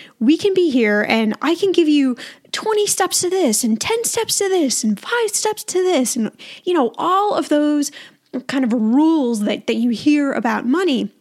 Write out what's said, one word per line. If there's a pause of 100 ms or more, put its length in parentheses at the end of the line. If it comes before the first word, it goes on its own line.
(200)
we
can
be
here
and
I
can
give
you (360)
twenty
steps
to
this
and
ten
steps
to
this
and
five
steps
to
this
and, (320)
you
know,
all
of
those (560)
kind
of
rules
that,
that
you
hear
about
money.